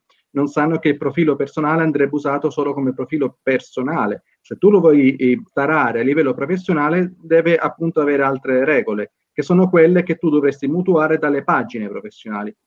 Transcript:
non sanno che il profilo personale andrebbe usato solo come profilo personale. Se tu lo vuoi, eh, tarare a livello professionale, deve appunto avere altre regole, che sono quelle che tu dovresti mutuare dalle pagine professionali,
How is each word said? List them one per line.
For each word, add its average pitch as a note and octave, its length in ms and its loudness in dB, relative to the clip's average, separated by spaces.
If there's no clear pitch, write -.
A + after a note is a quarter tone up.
non C#3+ 160 -2
sanno D3+ 300 -2
che D#3 120 -2
il C#3+ 80 -2
profilo C#3+ 380 0
personale D3+ 460 -2
andrebbe C#3+ 320 0
usato C#3+ 380 -2
solo C#3+ 220 -4
come C3+ 200 -4
profilo C3+ 480 -6
personale. C3 840 -4
Se - 180 -16
tu G3 120 4
lo G3+ 100 6
vuoi, C#3+ 360 4
eh, B2 260 0
tarare C#3 500 0
a - 20 -2
livello D#3 320 0
professionale, F3 840 -2
deve E3 380 2
appunto D#3+ 440 -2
avere C#3+ 200 0
altre C3+ 440 0
regole, A2 480 -2
che D3 80 -6
sono F#3 260 2
quelle F3 360 4
che - 140 -4
tu E3+ 120 -2
dovresti C#3 380 0
mutuare D#3+ 500 0
dalle C#3+ 260 -2
pagine A#2 440 -4
professionali, G#2 680 -12